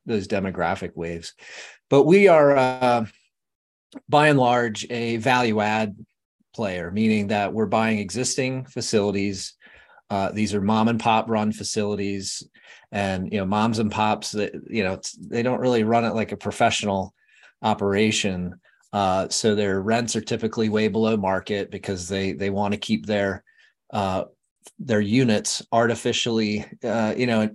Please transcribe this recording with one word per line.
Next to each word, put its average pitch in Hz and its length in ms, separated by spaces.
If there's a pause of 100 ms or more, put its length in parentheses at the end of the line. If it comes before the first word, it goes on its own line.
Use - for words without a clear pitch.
those 104 220
demographic 92 680
waves. 85 380 (560)
But 139 140
we 190 240
are, 147 300
uh, 127 480 (1040)
by 151 180
and 143 120
large, 120 500
a 117 280
value 120 440
add 107 340 (580)
player, 90 380
meaning 107 360
that 101 260
we're 110 120
buying 110 340
existing 127 640
facilities. 101 920 (540)
Uh, 98 220
these 104 220
are 101 80
mom 110 280
and 117 100
pop 113 300
run 107 240
facilities, 101 920 (480)
and, 95 400
you 104 80
know, 95 60
moms 107 340
and 107 120
pops 107 420
that, 104 180 (180)
you 110 140
know, 95 100
it's, - 200
they 117 300
don't 127 180
really 123 220
run 117 220
it 107 100
like 107 180
a 98 40
professional 98 760 (480)
operation. 101 960 (340)
Uh, 95 360
so 107 260
their 98 260
rents 113 340
are 110 60
typically 110 480
way 107 180
below 110 300
market 95 520
because 95 380
they, 98 260
they 98 160
want 101 240
to 107 60
keep - 260
their, 101 380 (480)
uh, 95 320 (560)
their 113 220
units 110 600 (100)
artificially, 113 920 (180)
uh, 110 340
you 123 100
know, 110 280